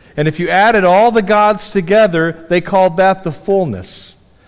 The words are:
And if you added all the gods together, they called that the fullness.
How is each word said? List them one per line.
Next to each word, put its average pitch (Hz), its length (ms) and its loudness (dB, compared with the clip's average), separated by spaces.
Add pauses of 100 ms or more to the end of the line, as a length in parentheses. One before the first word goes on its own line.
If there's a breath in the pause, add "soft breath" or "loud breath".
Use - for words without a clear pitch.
(160 soft breath)
And 151 100 -2
if 156 140 -4
you 170 80 -4
added 202 340 2
all 202 300 4
the 220 80 0
gods 208 480 0
together, 170 800 0
they 175 140 0
called 185 340 0
that 190 260 0
the 160 100 -6
fullness. 147 840 -6 (340 soft breath)